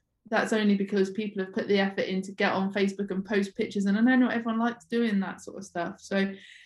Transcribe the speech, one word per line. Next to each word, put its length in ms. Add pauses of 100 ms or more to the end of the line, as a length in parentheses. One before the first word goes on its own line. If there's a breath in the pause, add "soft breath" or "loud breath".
(300)
that's 220
only 240
because 340
people 340
have 100
put 140
the 100
effort 280
in 160
to 100
get 200
on 200
Facebook 380
and 140
post 320
pictures. 300
And 100
I 40
know 160
not 160
everyone 260
likes 280
doing 340
that 200
sort 180
of 60
stuff. 360
So, 320 (320 loud breath)